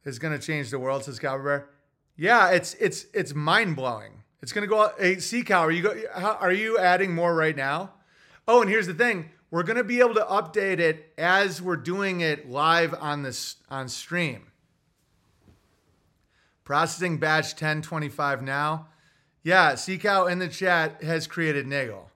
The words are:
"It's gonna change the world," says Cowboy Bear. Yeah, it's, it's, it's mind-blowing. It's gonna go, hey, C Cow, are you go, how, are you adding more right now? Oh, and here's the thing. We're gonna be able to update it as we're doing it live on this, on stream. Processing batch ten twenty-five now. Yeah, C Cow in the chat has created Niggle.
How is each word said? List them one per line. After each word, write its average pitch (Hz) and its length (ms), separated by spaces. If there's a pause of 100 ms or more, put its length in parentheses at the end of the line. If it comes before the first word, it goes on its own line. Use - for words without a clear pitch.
"It's 131 140
gonna 151 220
change 143 320
the 139 80
world," 135 240
says 127 160
Cowboy 135 240
Bear. 143 260 (460)
Yeah, 196 340
it's, 175 260
it's, - 380
it's 156 220
mind-blowing. 135 880 (180)
It's 123 120
gonna 208 140
go, 214 300
hey, 185 220
C 240 240
Cow, 190 180
are 160 100
you 170 120
go, 214 120 (200)
how, 196 180
are - 180
you 220 260
adding 180 360
more 170 220
right 160 200
now? 143 360 (560)
Oh, 240 140
and 202 80
here's 208 180
the 180 60
thing. 180 380 (180)
We're 170 140
gonna 220 200
be 240 160
able 240 160
to 214 100
update 196 540
it 160 380
as 180 440
we're 175 140
doing 180 460
it 151 280
live 160 460
on 147 280
this, - 340 (120)
on 135 180
stream. 139 640 (2000)
Processing 160 540
batch 156 380
ten 156 260
twenty-five 143 640
now. 147 460 (520)
Yeah, 165 340
C 185 220
Cow 190 300
in 180 120
the 180 100
chat 165 520
has 160 240
created 156 400
Niggle. 123 500